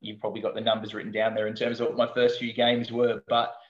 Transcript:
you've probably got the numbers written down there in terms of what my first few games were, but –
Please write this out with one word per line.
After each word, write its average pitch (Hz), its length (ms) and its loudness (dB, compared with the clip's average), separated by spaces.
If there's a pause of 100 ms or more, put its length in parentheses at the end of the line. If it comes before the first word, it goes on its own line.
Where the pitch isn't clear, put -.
you've 107 200 -12
probably 110 200 -6
got 107 140 -2
the 113 60 -6
numbers 110 340 -2
written 110 160 -8
down 107 240 0
there 107 140 -2
in 110 60 -6
terms 120 260 -2
of 120 80 0
what 120 80 -4
my 117 180 2
first 120 240 4
few 117 140 -4
games 120 400 2
were, 117 340 2
but – 117 280 2 (160)